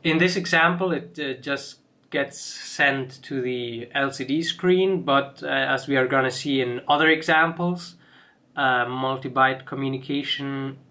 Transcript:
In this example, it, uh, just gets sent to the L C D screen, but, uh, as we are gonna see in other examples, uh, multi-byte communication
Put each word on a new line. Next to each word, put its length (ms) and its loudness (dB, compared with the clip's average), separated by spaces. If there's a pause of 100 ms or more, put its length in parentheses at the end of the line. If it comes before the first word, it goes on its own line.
In 140 2
this 180 4
example, 560 2
it, 260 -6
uh, 240 -4
just 380 -8 (300)
gets 300 -4
sent 840 -2
to 180 -4
the 500 -6
L 200 0
C 120 -6
D 180 0
screen, 600 2
but, 400 0
uh, 60 -6
as 400 0
we 80 2
are 100 4
gonna 240 2
see 300 -2
in 280 -2
other 200 4
examples, 880 2 (600)
uh, 320 2
multi-byte 800 0
communication 1120 -4 (120)